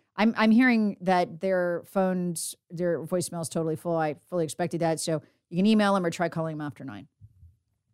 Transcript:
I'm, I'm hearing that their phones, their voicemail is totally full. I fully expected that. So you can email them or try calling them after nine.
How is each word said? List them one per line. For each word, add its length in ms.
I'm, 220
I'm 140
hearing 500
that 400
their 440
phones, 680
their 320
voicemail 380
is 80
totally 260
full. 220
I 180
fully 160
expected 360
that. 180
So 220
you 80
can 80
email 280
them 120
or 40
try 200
calling 280
them 80
after 180
nine. 240